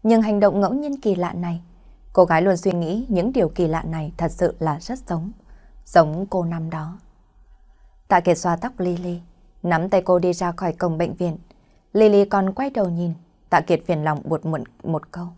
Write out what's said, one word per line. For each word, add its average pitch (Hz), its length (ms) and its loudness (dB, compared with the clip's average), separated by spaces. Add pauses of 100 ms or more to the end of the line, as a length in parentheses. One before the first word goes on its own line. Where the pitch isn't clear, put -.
Nhưng 226 160 4
hành 214 180 0
động 202 220 4
ngẫu 196 120 2
nhiên 277 280 -4
kỳ 196 140 0
lạ 175 180 -4
này, 170 280 -6 (520)
cô 185 120 8
gái 165 160 2
luôn 185 160 2
suy 185 140 -2
nghĩ 175 380 -2
những 202 240 0
điều 196 160 2
kỳ 175 180 0
lạ 160 160 -2
này 160 340 -6
thật 165 140 -2
sự - 280 -2
là 156 200 -2
rất 254 280 -10
giống, 175 240 -6 (540)
giống 165 440 2
cô 180 140 -2
năm 165 260 -6
đó. 165 300 -10 (1080)
Tạ 180 120 4
Kiệt 170 180 2
xoa 170 180 -2
tóc 233 220 -8
Lily, 175 440 -6 (420)
nắm 170 260 0
tay 185 120 4
cô 180 180 2
đi 175 140 2
ra 175 180 -2
khỏi 175 220 -4
cổng 165 240 -2
bệnh 165 160 -2
viện. 170 240 -4 (560)
Lily 202 320 6
còn 196 280 0
quay 269 160 -4
đầu 220 200 -2
nhìn, 170 240 -2 (360)
Tạ 147 120 2
Kiệt 165 240 0
phiền 156 180 -2
lòng 151 200 -2
buột 156 220 -4
muộn 156 180 -4 (200)
một 160 280 -6
câu. 175 160 -12 (100)